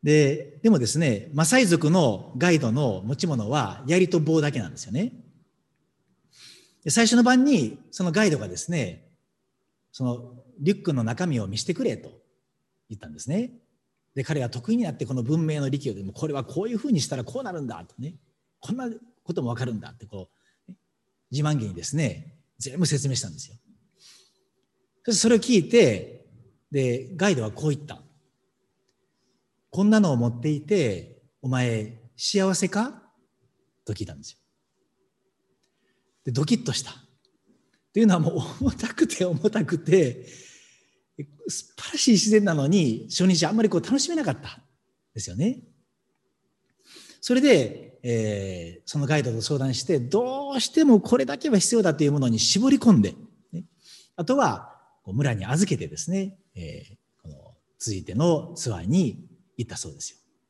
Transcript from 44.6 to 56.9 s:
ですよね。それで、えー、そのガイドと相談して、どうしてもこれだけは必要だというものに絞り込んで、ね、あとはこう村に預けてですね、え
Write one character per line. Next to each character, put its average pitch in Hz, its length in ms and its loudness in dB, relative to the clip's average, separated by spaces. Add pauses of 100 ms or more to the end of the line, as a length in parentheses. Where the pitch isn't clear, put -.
で 110 60 -10
す 92 100 -12
よ 87 60 -10
ね。 196 260 -4 (1600)
そ - 120 -2
れ 254 80 4
で、 180 640 2
え 101 800 -4
ー、 - 60 -20
そ - 120 -6
の 143 80 -2
ガ 151 120 2
イ 143 40 0
ド 117 100 -4
と 113 80 -4
相 143 180 -2
談 131 160 -2
し - 100 -6
て、 156 160 0
ど 247 500 -4
う 269 100 -2
し - 80 -4
て 320 160 4
も 233 160 8
こ - 160 2
れ 269 80 2
だ 277 140 -4
け 320 100 -4
は 226 100 4
必 233 180 2
要 226 60 4
だ 170 120 2
と - 80 0
い 147 60 4
う 143 40 2
も 147 60 0
の 131 100 2
に 113 100 2
絞 214 320 2
り 285 80 6
込 226 160 8
ん 110 80 8
で、 - 120 0 (380)
ね、 170 120 -10 (520)
あ 175 80 -4
と 254 120 2
は 147 400 -2 (300)
こ 95 60 -10
う - 20 -8
村 131 200 0
に 95 120 -6
預 160 220 2
け 147 80 0
て 85 100 -8
で - 100 -12
す - 140 -8
ね、 196 260 -4 (200)
え 76 340 -14